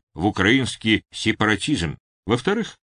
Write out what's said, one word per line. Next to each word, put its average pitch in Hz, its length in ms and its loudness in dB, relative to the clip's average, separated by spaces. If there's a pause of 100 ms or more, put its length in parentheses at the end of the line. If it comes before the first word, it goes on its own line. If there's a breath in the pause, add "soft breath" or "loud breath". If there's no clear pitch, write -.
(140)
в 82 120 -2
украинский 107 840 0
сепаратизм. 107 880 -2 (260)
Во-вторых, 190 520 -2 (200)